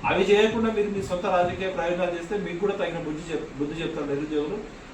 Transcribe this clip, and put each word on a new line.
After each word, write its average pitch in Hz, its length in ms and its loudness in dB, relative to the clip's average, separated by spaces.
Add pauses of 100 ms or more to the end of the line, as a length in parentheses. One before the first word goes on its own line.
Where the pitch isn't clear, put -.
అవి 185 180 4
చేయకుండా 220 480 6
మీరు 208 180 2
మీ 196 120 -2
సొంత 180 240 -2
రాజకీయ 180 420 2
ప్రయోజనాలు 175 420 0
చేస్తే 175 280 -4
మీకు 170 200 -4
కూడా 196 140 2
తగిన 170 260 -2
బుద్ధి 156 340 -6
చెప్-, 135 260 -6
బుద్ధి 151 240 -4
చెప్తారు 151 240 -4
నిరుద్యోగులు. 151 760 -4 (120)